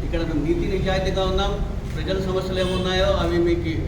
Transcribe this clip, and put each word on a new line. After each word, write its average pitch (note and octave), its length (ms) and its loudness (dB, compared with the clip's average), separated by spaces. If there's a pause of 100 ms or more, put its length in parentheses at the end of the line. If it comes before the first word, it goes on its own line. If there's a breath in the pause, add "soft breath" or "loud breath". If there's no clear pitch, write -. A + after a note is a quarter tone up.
ఇక్కడ E3 240 0
మేము D3+ 160 0
నీతి E3+ 200 0 (100)
నిజాయితీగా F#3+ 560 0
ఉన్నాం, G3 200 2 (440)
ప్రజల E3 220 -2 (100)
సమస్యలు F#3 360 -2
ఏమున్నాయో F#3 460 2 (140)
అవి E3+ 140 2 (120)
మీకు E3 240 0 (140)